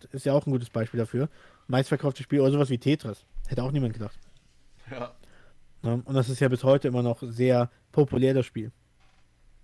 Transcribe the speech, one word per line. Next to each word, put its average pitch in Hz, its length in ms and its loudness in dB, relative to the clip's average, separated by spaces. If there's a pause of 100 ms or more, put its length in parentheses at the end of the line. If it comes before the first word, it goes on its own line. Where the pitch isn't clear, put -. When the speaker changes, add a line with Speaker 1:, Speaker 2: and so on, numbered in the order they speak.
(120)
Speaker 1:
ist 131 140 -10
ja 139 80 2
auch 147 140 2
ein 143 40 0
gutes 120 180 -2
Beispiel 113 300 -4
dafür. 123 300 -2 (380)
Meistverkauftes 135 560 -2
Spiel 143 180 0
oder 135 100 6
sowas 143 180 2
wie 127 80 0
Tetris. 131 480 -2 (220)
Hätte 147 160 -4
auch 135 80 -4
niemand 131 220 -2
gedacht. 107 240 -10 (720)
Speaker 2:
Ja. 123 240 -10 (680)
Speaker 1:
Ne? 120 240 -2
Und 135 100 -6
das 127 140 2
ist 131 100 -6
ja 139 80 4
bis 123 160 -2
heute 139 240 4
immer 123 160 0
noch 120 200 -2
sehr 123 460 2 (220)
populär, 131 420 2
das 131 120 0
Spiel. 113 260 -10 (920)